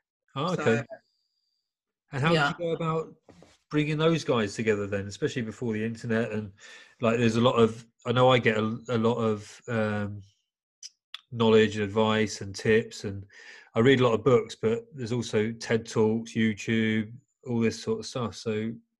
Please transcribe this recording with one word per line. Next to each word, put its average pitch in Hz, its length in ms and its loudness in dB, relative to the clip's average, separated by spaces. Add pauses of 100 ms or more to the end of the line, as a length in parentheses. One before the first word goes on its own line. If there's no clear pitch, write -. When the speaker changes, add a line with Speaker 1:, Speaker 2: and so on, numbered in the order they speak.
(360)
Speaker 1:
Oh, 165 180 -2
Speaker 2:
So, 156 80 -4
Speaker 1:
okay. 117 200 0 (1300)
And 135 100 -4
how 165 120 2
Speaker 2:
yeah. 147 140 2
Speaker 1:
did - 100 -6
you 170 80 -6
go 165 60 -4
about 160 420 -4 (560)
bringing 151 280 0
those 160 260 2
guys 113 300 0
together 107 320 0
then, 98 200 -4
especially 127 360 -4
before 110 300 -6
the 107 120 -4
internet? 113 480 -4
And, 107 200 -6 (480)
like, 117 180 2
there's 117 180 2
a 117 40 4
lot 127 180 4
of, 113 260 2 (220)
I 123 60 0
know 127 180 6
I 127 80 6
get 113 200 2
a, 110 180 -2 (120)
a 123 100 0
lot 113 180 2
of, 110 520 -4
um, 104 540 -4 (1080)
knowledge 110 440 6
and 107 80 -2
advice 107 560 0
and 98 140 -10
tips, - 500 0
and 98 200 -10 (520)
I 113 40 4
read 127 200 6
a 123 40 4
lot 113 100 4
of 104 100 -2
books, 117 360 2
but 113 320 -2
there's 123 200 -8
also 113 400 -2
ted 113 340 -4
Talks, 113 480 0
YouTube, 110 800 -2 (340)
all 120 140 -2
this 113 200 0
sort 113 200 -4
of 113 60 -12
stuff. 113 280 -8
So 110 380 -6 (280)